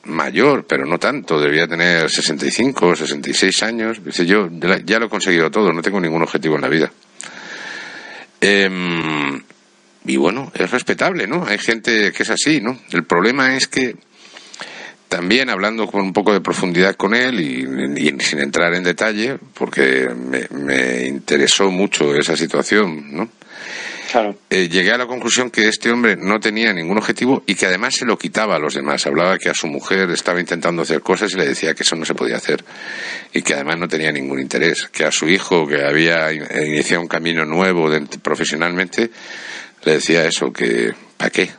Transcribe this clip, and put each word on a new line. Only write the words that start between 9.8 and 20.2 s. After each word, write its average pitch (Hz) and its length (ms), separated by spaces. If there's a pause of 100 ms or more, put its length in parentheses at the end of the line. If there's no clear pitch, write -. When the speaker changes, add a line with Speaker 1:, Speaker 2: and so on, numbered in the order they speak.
Speaker 1:
y 65 120
bueno, 101 380
es 92 160
respetable, 123 560
¿no? 160 200
Hay 104 120
gente 110 540
que - 100
es 104 80
así, 143 300
¿no? 120 180 (140)
El 85 120
problema 131 520
es 131 100
que 127 300 (1120)
también 104 420
hablando 107 360
con 101 160
un 95 100
poco 104 200
de 98 80
profundidad 90 540
con 101 200
él 123 260
y, 73 680
y 67 120
sin - 200
entrar 82 340
en 90 100
detalle, 107 540 (160)
porque 65 600
me, 64 320 (100)